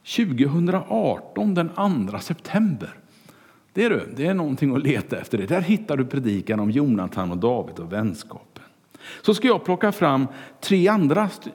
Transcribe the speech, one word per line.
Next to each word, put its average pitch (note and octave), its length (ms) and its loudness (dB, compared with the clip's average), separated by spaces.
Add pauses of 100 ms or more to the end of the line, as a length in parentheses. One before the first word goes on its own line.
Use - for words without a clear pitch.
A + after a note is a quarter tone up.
Tjugohundraarton, F3 1500 0
den E3+ 220 0
andra A#2+ 440 0
september. F3 720 -2 (800)
Det A3 120 0
är A#3 40 2
du, F#2+ 260 -2
det C3+ 100 -4
är F#3 80 0
någonting C#3 420 0
att D3 80 0
leta A#2 340 -2
efter. - 200 -4
Det G2 80 -2
där F3+ 160 0
hittar E3+ 360 0
du C3 80 2
predikan G#2+ 540 -2
om G#2 120 0
Jonatan G2+ 600 0
och F2+ 60 -4
David G#2 420 -2
och E2+ 140 -10
vänskapen. - 720 -6 (580)
Så G#3+ 120 4
ska G#3+ 140 0
jag G#3+ 180 2
plocka F3+ 260 2
fram C3+ 360 2 (340)
tre F#3 260 4
andra G3 380 4
st-, - 300 -10